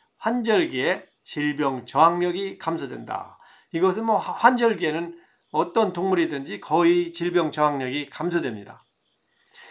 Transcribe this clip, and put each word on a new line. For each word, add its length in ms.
환절기에 920
질병 600
저항력이 720
감소된다. 800
이것은 340
뭐 100
하-, 160
환절기에는 880
어떤 400
동물이든지 680
거의 520
질병 400
저항력이 560
감소됩니다. 760